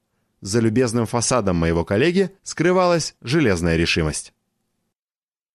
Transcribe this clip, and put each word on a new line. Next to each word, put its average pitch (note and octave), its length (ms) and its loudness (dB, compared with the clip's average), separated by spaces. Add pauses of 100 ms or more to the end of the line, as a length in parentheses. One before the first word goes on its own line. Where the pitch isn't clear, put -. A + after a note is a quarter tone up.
(420)
За G2+ 180 -2
любезным A2+ 460 0
фасадом A#2 500 0
моего E2 280 0
коллеги F3 460 0 (120)
скрывалась F3 800 0
железная G2 560 0
решимость. E2 580 -2 (1200)